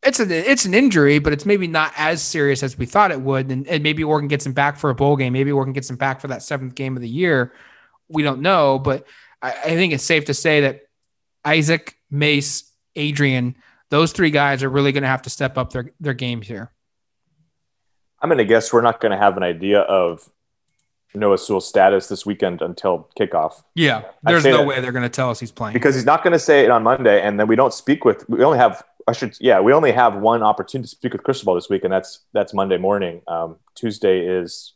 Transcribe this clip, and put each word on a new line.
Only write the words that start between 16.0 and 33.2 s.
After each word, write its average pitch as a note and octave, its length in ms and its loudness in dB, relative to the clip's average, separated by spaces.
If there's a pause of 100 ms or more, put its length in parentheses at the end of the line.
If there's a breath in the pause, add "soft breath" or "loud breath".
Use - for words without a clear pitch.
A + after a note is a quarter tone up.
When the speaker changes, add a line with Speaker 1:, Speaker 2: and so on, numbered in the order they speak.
Speaker 1:
games A#2+ 340 -8
here. A2+ 240 -14 (1500)
Speaker 2:
I'm D#3 80 -2
gonna C3 160 2
guess A2 260 2
we're A#2 100 4
not A#2 200 0
gonna G2+ 160 -2
have G2 180 2
an F#2+ 80 -4
idea F#2 380 0
of F2 480 0 (840)
Noah G2+ 240 2
Sewell's F#2+ 300 -4
status G2 400 4
this - 180 -10
weekend F#2+ 360 -4
until F2 560 -4
kickoff. E2+ 460 -4 (100)
Speaker 1:
Yeah, C3 300 0 (220)
Speaker 2:
I - 60 2
Speaker 1:
there's E3 120 4
Speaker 2:
say F3+ 80 6
Speaker 1:
no D#3+ 60 6
Speaker 2:
that D3 100 2
Speaker 1:
way C3 140 -4
they're B2+ 100 -6
gonna B2 180 -4
tell B2+ 200 -4
us A#2 100 -6
he's A#2 120 -12
playing. A2 220 -10
Speaker 2:
because C3 220 2
he's B2 100 -4
not D#3 180 2
gonna E3+ 140 4
say C#3+ 280 6
it - 40 6
on A#2 140 4
Monday, A#2 380 4
and G2+ 180 -2
then G#2+ 80 2
we A2+ 80 4
don't B2+ 180 2
speak - 300 -2
with, - 260 2
we B2 140 2
only D3 140 4
have, A#2 260 2 (240)
I A#2 60 0
should, A#2 260 -8
yeah, G#2+ 220 4
we A2 100 4
only D3 220 4
have A#2 240 2
one A2 260 0
opportunity G#2+ 460 -2
to - 0 -
speak - 240 -8
with - 100 -10
Cristobal - 320 -2
this F2 140 -6
week, G2 160 -2
and F#2+ 80 -2
that's, - 400 -6
that's G2+ 200 -2
Monday F#2+ 240 -2
morning. F#2 500 -4